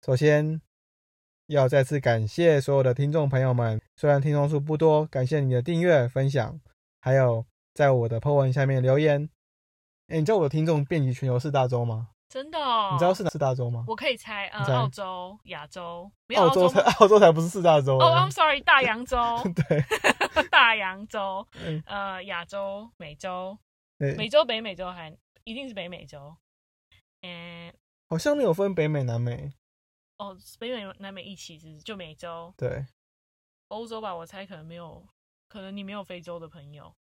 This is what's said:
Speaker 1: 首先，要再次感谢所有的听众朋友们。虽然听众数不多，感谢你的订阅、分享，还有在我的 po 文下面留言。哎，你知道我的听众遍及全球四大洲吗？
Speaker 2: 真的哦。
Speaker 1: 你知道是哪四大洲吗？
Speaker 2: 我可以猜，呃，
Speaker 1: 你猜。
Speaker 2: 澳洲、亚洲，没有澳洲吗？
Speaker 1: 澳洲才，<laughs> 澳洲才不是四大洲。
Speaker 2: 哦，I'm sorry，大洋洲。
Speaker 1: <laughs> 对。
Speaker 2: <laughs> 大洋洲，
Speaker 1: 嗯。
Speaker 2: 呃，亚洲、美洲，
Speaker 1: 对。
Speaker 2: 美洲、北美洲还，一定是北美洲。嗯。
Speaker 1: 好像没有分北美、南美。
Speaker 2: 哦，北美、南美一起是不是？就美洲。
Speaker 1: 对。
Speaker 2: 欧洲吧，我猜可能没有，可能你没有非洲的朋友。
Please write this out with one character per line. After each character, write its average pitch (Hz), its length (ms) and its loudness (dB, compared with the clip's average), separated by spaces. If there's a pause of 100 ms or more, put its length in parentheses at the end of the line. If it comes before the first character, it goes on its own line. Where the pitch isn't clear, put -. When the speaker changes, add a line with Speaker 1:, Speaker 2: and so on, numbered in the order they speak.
Speaker 1:
首 131 140 0
先， 151 440 2 (840)
要 139 220 4
再 135 160 4
次 147 160 -2
感 117 260 2
谢 160 320 4
所 139 160 0
有 135 80 4
的 127 120 4
听 143 180 0
众 151 160 2
朋 135 120 0
友 131 120 2
们。 117 280 0 (140)
虽 147 160 0
然 143 100 4
听 147 120 0
众 143 160 2
数 151 100 0
不 151 160 -2
多， 156 320 4
感 131 180 -2
谢 147 160 0
你 131 120 0
的 123 80 2
订 165 220 -2
阅、 151 260 4
分 135 200 -2
享， 135 300 -2 (420)
还 127 120 0
有 120 340 2 (280)
在 143 160 4
我 120 180 2
的 113 100 -2
po 147 140 0
文 135 180 4
下 135 140 2
面 135 180 2
留 131 160 4
言。 151 300 2 (800)
哎， 160 100 -2
你 156 60 2
知 175 80 2
道 214 60 4
我 165 60 4
的 143 40 2
听 156 160 0
众 156 200 2
遍 160 200 -2
及 127 80 0
全 131 160 -4
球 123 100 2
四 147 120 -4
大 135 180 2
洲 120 160 0
吗？ 113 240 -6 (200)
Speaker 2:
真 277 220 -12
的 330 80 -6
哦。 233 340 0
Speaker 1:
你 - 60 0
知 170 60 2
道 180 80 4
是 185 100 -4
哪 160 80 -2
四 - 80 -8
大 135 160 0
洲 123 160 -4
吗？ 117 160 -6
Speaker 2:
我 220 80 -6
可 262 140 -4
以 247 80 -2
猜， 208 300 -10
呃， - 140 -8
Speaker 1:
你 - 40 0
猜。 135 100 2
Speaker 2:
澳 127 140 0
洲、 185 560 -10
亚 151 220 -14
洲， 175 440 -14 (160)
没 233 80 -8
有 214 80 6
澳 165 120 6
洲 185 80 4
吗？ 180 40 6
Speaker 1:
澳 170 60 4
洲 196 80 4
才， - 0 -
<laughs> 196 240 0
澳 196 40 6
洲 208 120 8
才 185 100 10
不 160 100 2
是 165 80 -2
四 185 140 -6
大 160 180 6
洲。 135 180 0
Speaker 2:
哦， 131 80 6
I'm - 240 2
sorry， 302 320 0
大 294 200 4
洋 233 220 -4
洲。 254 120 -6 (280)
Speaker 1:
<laughs> 190 100 -4
对。 151 300 0 (280)
Speaker 2:
<laughs> - 380 -2
大 247 240 6
洋 196 320 -8
洲， 196 400 -6 (160)
Speaker 1:
嗯。 160 240 -6
Speaker 2:
呃， 196 380 -8
亚 175 200 -8
洲、 196 520 -10
美 151 180 -18
洲， 185 420 -10 (420)
Speaker 1:
对。 139 180 -2
Speaker 2:
美 220 140 -6
洲、 302 140 6
北 226 180 -6
美 208 120 -10
洲 180 160 -10
还， 165 240 -16 (300)
一 226 80 -14
定 269 160 -12
是 240 60 -16
北 185 140 -12
美 175 180 -18
洲。 143 280 -20 (840)
嗯。 170 520 -18 (360)
Speaker 1:
好 160 100 -4
像 294 180 0
没 285 60 -2
有 202 100 2
分 196 220 -2
北 156 140 0
美、 147 160 -2
南 117 160 -4
美。 123 320 -6 (680)
Speaker 2:
哦， 196 180 -14 (220)
北 233 120 -10
美、 202 280 -12
南 196 160 -16
美 185 80 -16
一 196 120 -18
起 165 240 -20
是 160 80 -20
不 156 60 -20
是？ 151 80 -20
就 208 160 -14
美 160 180 -16
洲。 170 400 -16
Speaker 1:
对。 127 300 -6 (840)
Speaker 2:
欧 220 180 -12
洲 220 160 -12
吧， 196 120 -10
我 165 120 -12
猜 196 180 -16
可 196 100 -18
能 156 120 -18
没 165 80 -18
有， 170 280 -18 (460)
可 208 140 -18
能 190 120 -14
你 202 80 -10
没 196 100 -14
有 208 120 -12
非 180 160 -16
洲 170 180 -14
的 165 80 -16
朋 151 280 -20
友。 - 280 -20